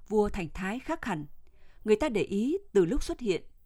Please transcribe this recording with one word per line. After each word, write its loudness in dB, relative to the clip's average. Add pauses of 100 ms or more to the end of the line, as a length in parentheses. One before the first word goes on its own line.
vua 4
Thành -4
Thái -6
khác -6
hẳn. -4 (580)
Người 6
ta 0
để 0
ý -2 (160)
từ 6
lúc 0
xuất -6
hiện -2 (220)